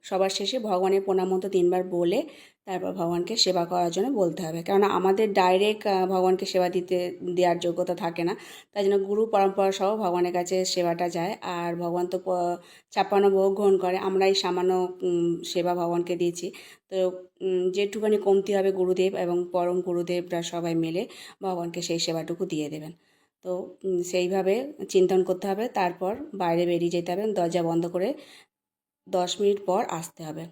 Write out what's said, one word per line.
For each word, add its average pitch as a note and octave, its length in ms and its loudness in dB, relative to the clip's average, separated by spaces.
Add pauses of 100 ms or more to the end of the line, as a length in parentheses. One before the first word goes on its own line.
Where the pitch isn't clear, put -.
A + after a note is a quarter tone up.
সবার F#3+ 360 0
শেষে G3+ 200 -4
ভগবানের G3 460 2
প্রণাম F#3+ 240 2
মন্ত্র F#3 200 0
তিনবার F3+ 420 2
বলে F3 280 2 (460)
তারপর F#3 280 -6
ভগবানকে F3 440 -2
সেবা F3+ 280 2
করার F3 260 0
জন্য C4+ 240 0
বলতে F3 280 0
হবে, E3 200 -6
কেননা G3 260 2
আমাদের G3 440 2
ডাইরেক্ট, G3 540 4
আহ, F#3+ 200 2
ভগবানকে F#3 400 2
সেবা F3+ 220 2
দিতে, F3+ 280 -2 (380)
দেওয়ার F3 240 4
যোগ্যতা F3 360 -2
থাকে F3 300 -4
না, F#3 100 -2 (340)
তাই G#3 160 -4
জন্য G3 120 4 (100)
গুরু G#3 200 0
পরম্পরা G3 460 2
সহ F#3+ 240 0
ভগবানের F3+ 360 0
কাছে F3 320 -2
সেবাটা F3 440 0
যায়। F3 240 -4 (100)
আর F3 340 -6
ভগবান F3 300 -2
তো F#3 120 -6
প-, F3+ 380 -2 (360)
ছাপ্পান্ন G3 380 2
ভোগ F#3+ 240 4
গ্রহণ G3 240 4
করে, F#3 200 0
আমরা F#3+ 280 0
এই G3 160 4
সামান্য, F3+ 300 0 (300)
উম, F3 280 2 (140)
সেবা F3 300 0
ভগবানকে F3 420 -2
দিয়েছি। F3 300 -2 (400)
তো, F#3+ 100 -8 (440)
উম, F#3 300 0
যেটুখানি G3+ 480 0
কমতি G3 340 2
হবে G3 200 2
গুরুদেব F#3 440 2
এবং F3 200 0 (140)
পরম F3+ 300 0
গুরুদেবরা F3 640 -2
সবাই E3+ 320 -4
মিলে E3 280 -2 (380)
ভগবানকে F3 420 -6
সেই E3+ 180 -2
সেবাটুকু E3 460 -4
দিয়ে D#3 220 -4
দেবেন। D#3 240 -10 (520)
তো, F#3 80 -4 (320)
উম, F#3 180 0
সেইভাবে F#3 520 0 (340)
চিন্তন F#3 360 4
করতে F3+ 240 -2
হবে, G3 200 -2
তারপর F#3 440 -2 (220)
বাইরে F3 320 0
বেরিয়ে E3+ 280 0
যেতে F3 160 -2
হবে, F#3+ 220 -2
দরজা F3 300 0
বন্ধ E3 260 0
করে F3+ 200 -2 (1000)
দশ F3+ 320 -2
মিনিট G3+ 280 2
পর F#3+ 140 2 (100)
আসতে E3 340 -10
হবে। D#3 280 -10